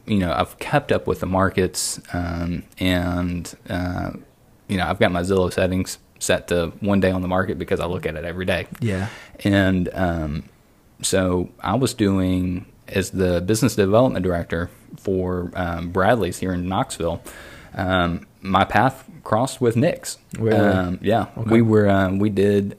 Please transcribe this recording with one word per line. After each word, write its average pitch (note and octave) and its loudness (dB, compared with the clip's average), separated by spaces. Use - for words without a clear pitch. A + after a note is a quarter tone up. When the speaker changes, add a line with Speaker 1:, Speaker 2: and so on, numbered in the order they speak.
Speaker 1:
you G#2+ 2
know, F2 0
I've - -4
kept - -2
up F#2 0
with - 0
the G#2 -4
markets, F#2 0
um, F2 -4
and, F2+ -2
uh, F#2 -4
you G2+ -2
know, F2 0
I've F#2+ -2
got G2+ 4
my F2 0
Zillow F#2 2
settings F#2 -2
set - -2
to E2+ 0
one G2 2
day F#2 2
on F#2 -2
the F2+ -4
market F#2 0
because F2 -2
I E2 -4
look E2+ -4
at D#2+ -4
it D#2 -8
every F2 -6
day. F2 -2
Speaker 2:
Yeah. F#2+ -2
Speaker 1:
And, F#2+ 2
um, E2 -2
so F2+ 0
I F#2+ -2
was B2+ 0
doing, F#2 0
as F#2 -2
the F2+ 2
business A2 2
development G2+ 4
director F2 -2
for, F2+ -2
um, F2 -4
Bradley's F#2 2
here F#2 -2
in F2+ -2
Knoxville, F2 -4
um, F2+ 0
my F#2+ 4
path A2+ 2
crossed A#2 0
with A#2+ 4
Nick's. - 0
Speaker 2:
Really? A2 2
Speaker 1:
Um, F#2 2
yeah. G2+ 2
Speaker 2:
Okay. A2 -2
Speaker 1:
We A#2 6
were, G#2+ 6
um, G2 2
we G#2 2
did G2+ 2